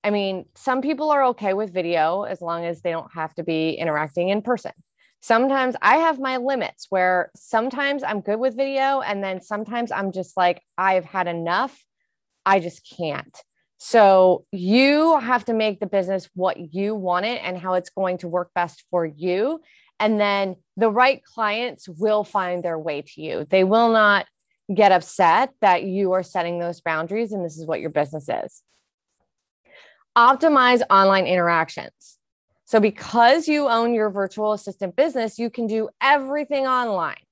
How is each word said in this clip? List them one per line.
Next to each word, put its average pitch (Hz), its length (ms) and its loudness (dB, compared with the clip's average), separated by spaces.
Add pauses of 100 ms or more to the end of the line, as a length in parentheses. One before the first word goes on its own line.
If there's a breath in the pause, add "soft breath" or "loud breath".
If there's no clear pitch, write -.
I 208 80 -2
mean, 196 440 -4
some 262 260 -2
people 294 300 -2
are 277 160 4
okay 208 260 -2
with 196 220 -4
video 170 480 0
as 185 180 -8
long 170 240 -6
as 170 160 -8
they 175 100 -4
don't 165 220 -8
have 160 220 -8
to 165 100 -10
be 160 280 -2
interacting 160 580 -4
in 208 120 -2
person. - 300 -4 (500)
Sometimes 254 600 0
I 247 160 6
have 320 200 0
my 262 200 -4
limits 247 500 -6
where 185 480 0
sometimes 269 640 -2
I'm 214 200 -6
good 208 180 -2
with 247 160 -2
video 269 460 -2
and 202 200 -6
then 190 200 -6
sometimes 220 500 -6
I'm 196 200 -4
just 185 220 -10
like, 180 280 0 (160)
"I've 190 260 0
had 180 240 -4
enough. 175 500 -4 (680)
I 196 120 4
just 170 380 -8
can't." 151 400 -8 (460)
So 190 680 6
you 277 680 2
have 247 280 -2
to 233 80 -2
make 214 260 -2
the 208 60 -4
business 190 480 -2
what 180 400 -4
you 202 200 -4
want 185 300 -2
it 240 180 -4
and 180 140 -8
how 185 180 -4
it's 180 140 -2
going 185 300 -4
to 180 100 -12
work 175 260 -4
best 175 360 -6
for 170 160 -2
you. 185 560 -4 (360 soft breath)
And 214 220 0
then 196 360 -2 (200)
the 220 140 2
right 254 340 2
clients 220 640 -6
will 208 340 0
find 180 400 -4
their 170 160 -4
way 156 220 -6
to 156 220 -18
you. 151 260 -8
They 190 160 4
will 226 260 4
not 208 360 4 (460)
get 196 200 6
upset 185 680 2
that 185 220 4
you 190 280 -2
are 185 100 0
setting 175 360 -6
those 170 240 -8
boundaries 175 500 -4
and 196 100 -6
this 156 140 -8
is 160 100 -14
what 151 140 -4
your 160 80 -8
business 147 400 -4
is. - 340 -8 (1500 soft breath)
Optimize 254 720 6
online 196 360 6
interactions. 170 920 -2 (480)
So 220 140 4
because 233 680 2
you 294 180 0
own 233 280 0
your 214 160 0
virtual 202 420 -4
assistant 202 420 -8
business, 254 440 -2
you 233 100 -4
can 233 180 -6
do 220 220 -4 (140)
everything 277 640 0
online. 226 500 -2 (160)